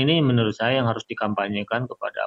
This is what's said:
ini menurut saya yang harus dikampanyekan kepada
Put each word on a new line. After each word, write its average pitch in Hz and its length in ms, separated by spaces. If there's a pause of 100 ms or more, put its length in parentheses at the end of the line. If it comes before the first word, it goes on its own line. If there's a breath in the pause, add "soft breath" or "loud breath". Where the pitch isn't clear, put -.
ini 156 180
menurut 120 320
saya 123 320
yang 117 80
harus 107 160
dikampanyekan 104 800
kepada - 400